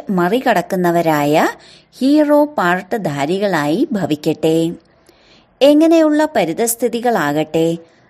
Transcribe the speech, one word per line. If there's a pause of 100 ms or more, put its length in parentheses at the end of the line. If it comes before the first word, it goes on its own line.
മറികടക്കുന്നവരായ (520)
ഹീറോ
പാർട്ട്
ധാരികളായി
ഭവിക്കട്ടെ. (880)
എങ്ങനെയുള്ള
പരിതസ്ഥിതികളാകട്ടെ, (320)